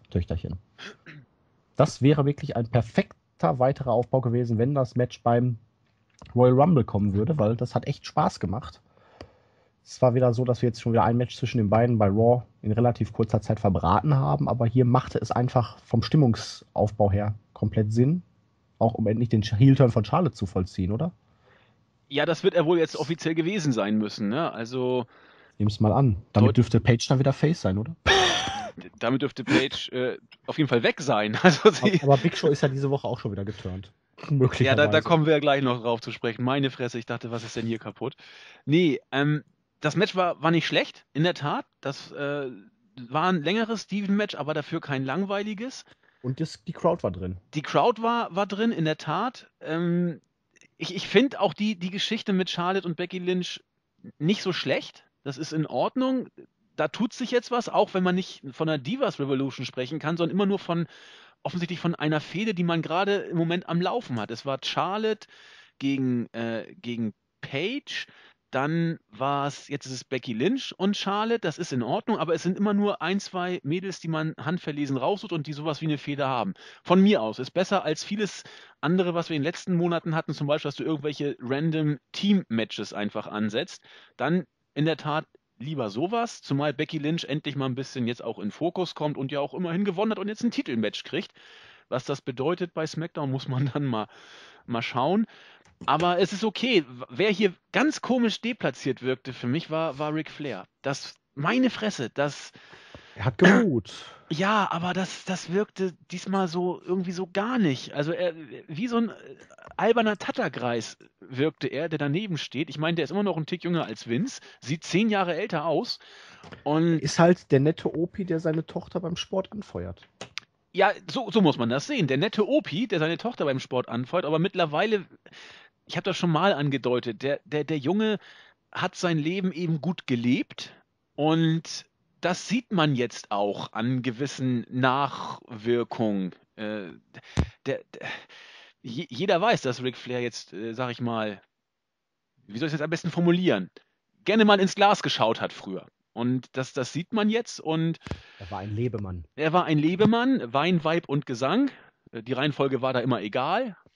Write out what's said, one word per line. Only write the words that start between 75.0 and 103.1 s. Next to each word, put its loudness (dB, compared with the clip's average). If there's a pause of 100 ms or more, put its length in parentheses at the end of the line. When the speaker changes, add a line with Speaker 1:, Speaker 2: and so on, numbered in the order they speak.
Speaker 2:
und -4
die -8
sowas -6
wie -4
eine 0
Fehde -4
haben. -2 (300)
Von 6
mir 6
aus, -2
ist -6
besser 0
als -2
vieles -4 (380)
andere, 2
was -4
wir -2
in 0
den 0
letzten -2
Monaten 0
hatten, -4
zum -6
Beispiel, 0
dass -10
du -6
irgendwelche -4
random 0 (160)
Team-Matches 0
einfach -6
ansetzt. -4 (340)
Dann 0 (280)
in 0
der 0
Tat -4 (320)
lieber -4
sowas, -4
zumal -2
Becky -6
Lynch -4
endlich -6
mal -2
ein -2
bisschen -4
jetzt -6
auch -8
in -4
Fokus -4
kommt -4
und -6
ja -4
auch -6
immerhin -2
gewonnen 0
hat -4
und -6
jetzt -10
ein 0
Titelmatch -4
kriegt. -6 (580)
Was -4
das -6
bedeutet -4
bei -4
SmackDown, -6
muss -4
man 0
dann -2
mal, -2 (580)
mal -4
schauen. 0 (600)
Aber 2
es 4
ist -4
okay. 2
W-, -14
wer 2
hier 2 (180)
ganz 2
komisch 2
deplatziert -2
wirkte -4
für -6
mich, -2
war, -4
war -2
Ric -4
Flair. -8 (160)
Das, -6 (200)
meine 2
Fresse, -4
das -4 (640)